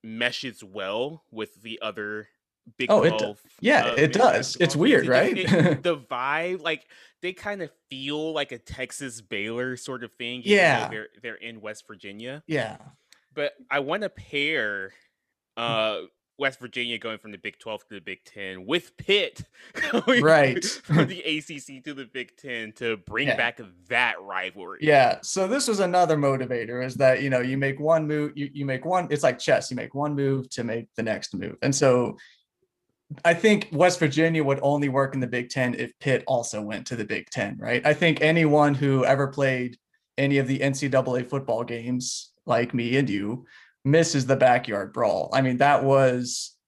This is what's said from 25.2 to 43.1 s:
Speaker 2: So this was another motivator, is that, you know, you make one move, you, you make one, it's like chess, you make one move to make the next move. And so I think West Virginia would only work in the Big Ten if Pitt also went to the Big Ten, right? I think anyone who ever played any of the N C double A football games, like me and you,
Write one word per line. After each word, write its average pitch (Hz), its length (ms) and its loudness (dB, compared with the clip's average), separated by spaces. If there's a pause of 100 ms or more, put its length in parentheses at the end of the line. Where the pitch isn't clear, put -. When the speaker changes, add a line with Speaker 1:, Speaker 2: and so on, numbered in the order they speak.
Speaker 2:
So 190 260 -4
this 254 200 -2
was 208 140 -2
another 175 360 2
motivator, 127 680 -2
is 127 120 -8
that, 131 260 4
you 139 80 -2
know, 127 120 0
you 131 180 -2
make 139 200 -2
one 156 280 2
move, 147 280 -2
you, 143 180 -8
you 143 120 -6
make 131 200 -4
one, 180 260 0
it's 139 100 -2
like 127 160 2
chess, - 320 0
you 127 60 -6
make 113 180 -10
one 143 220 -4
move 135 360 -2
to 123 120 -8
make 117 320 -6
the 113 80 -4
next 101 320 -6
move. 90 260 -8
And 139 140 0
so 127 420 2 (1040)
I 170 120 4
think 208 360 4
West 175 280 4
Virginia 160 440 2
would 139 200 2
only 143 260 2
work 135 240 0
in 135 60 -2
the 123 80 0
Big 120 220 -4
Ten 123 260 0
if 123 240 -6
Pitt 131 260 0
also 117 340 -2
went 104 280 -8
to 127 80 -8
the 107 100 -6
Big 107 240 -8
Ten, 101 300 -4
right? 120 260 -2
I 151 80 6
think 160 280 2
anyone 151 520 4
who 135 320 2
ever 135 220 4
played 131 500 -2 (400)
any 139 220 2
of 127 80 0
the 135 160 0
N 135 100 2
C 139 140 -4
double 127 300 2
A 127 60 -2
football 123 400 -4
games, 123 680 -6 (160)
like 120 260 0
me 120 240 0
and 139 100 2
you, 104 380 -4 (380)